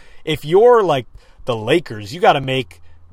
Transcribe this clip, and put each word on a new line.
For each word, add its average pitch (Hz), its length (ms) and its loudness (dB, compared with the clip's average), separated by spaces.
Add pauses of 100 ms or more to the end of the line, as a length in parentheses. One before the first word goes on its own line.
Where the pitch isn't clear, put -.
(240)
if 151 220 -6
you're, 220 380 4
like, 147 240 -2 (380)
the 123 100 -4
Lakers, 110 580 -4
you 175 80 -12
gotta 170 200 2
make 131 400 -6 (320)